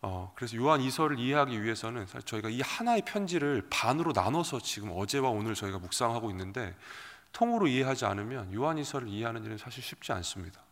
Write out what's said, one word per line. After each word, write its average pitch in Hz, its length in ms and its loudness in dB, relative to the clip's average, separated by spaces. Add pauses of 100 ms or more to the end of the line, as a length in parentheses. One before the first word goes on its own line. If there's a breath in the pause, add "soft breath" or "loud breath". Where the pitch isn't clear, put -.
어, 92 340 -4
그래서 117 200 -6
요한 143 240 6
이 131 100 2
서를 147 280 2
이해하기 127 460 2
위해서는 113 420 -2
사실 - 160 -12
저희가 107 260 -4
이 113 120 -2
하나의 233 440 2
편지를 151 680 0
반으로 151 420 2
나눠서 123 480 2
지금 104 340 -6
어제와 131 360 2
오늘 107 240 0
저희가 98 240 -2
묵상하고 113 520 0
있는데, 92 460 -6 (560 loud breath)
통으로 233 340 2
이해하지 131 400 2
않으면 101 480 -2
요한 151 240 0
이 147 60 -4
서를 131 240 -4
이해하는 110 360 -4
일은 110 140 -8
사실 123 240 -12
쉽지 - 300 -8
않습니다. 90 480 -6 (120)